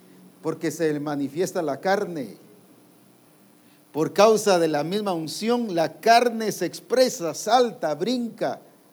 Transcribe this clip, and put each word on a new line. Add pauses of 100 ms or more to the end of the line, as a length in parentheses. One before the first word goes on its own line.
(420)
porque
se
manifiesta
la
carne. (1600)
Por
causa
de
la
misma
unción,
la
carne
se
expresa,
salta,
brinca. (320)